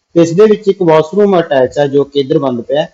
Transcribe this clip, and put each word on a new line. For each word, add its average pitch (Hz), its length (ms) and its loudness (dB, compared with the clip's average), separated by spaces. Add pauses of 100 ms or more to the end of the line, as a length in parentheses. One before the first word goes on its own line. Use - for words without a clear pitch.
(140)
ਤੇ 170 80 4
ਇਸ 165 100 0
ਦੇ 196 140 4
ਵਿੱਚ 208 220 0
ਇੱਕ 190 140 -2
ਵਾਸ਼ਰੂਮ 180 560 2
ਅਟੈਚ 135 400 -2
ਹੈ, 147 80 0
ਜੋ 139 180 0
ਕਿ 139 160 -4
ਇੱਧਰ 143 180 -2
ਬੰਦ 131 220 -4
ਪਿਆ। 139 220 -4 (120)